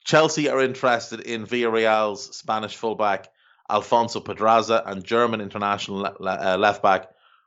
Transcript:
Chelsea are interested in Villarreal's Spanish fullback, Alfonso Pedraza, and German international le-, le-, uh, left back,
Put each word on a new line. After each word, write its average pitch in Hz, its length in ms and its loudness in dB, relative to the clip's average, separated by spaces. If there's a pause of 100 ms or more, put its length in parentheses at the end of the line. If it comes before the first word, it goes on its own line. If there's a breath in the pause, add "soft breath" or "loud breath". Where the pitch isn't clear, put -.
Chelsea 156 460 2
are 131 100 0
interested 123 640 0
in 113 240 -8
Villarreal's 110 920 0
Spanish 107 400 -6
fullback, 104 520 -2 (420 soft breath)
Alfonso 113 500 0
Pedraza, 110 640 2
and 98 200 -8
German 113 380 0
international 101 560 -4
le-, 98 220 -6
le-, 95 340 -2
uh, 92 40 0
left 104 240 2
back, 95 280 2 (380 soft breath)